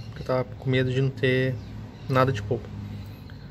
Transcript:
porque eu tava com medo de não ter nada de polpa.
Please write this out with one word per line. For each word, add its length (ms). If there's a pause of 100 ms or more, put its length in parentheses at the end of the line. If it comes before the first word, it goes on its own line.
porque 160
eu 40
tava 180
com 240
medo 240
de 80
não 100
ter 440 (540)
nada 240
de 100
polpa. 260 (840)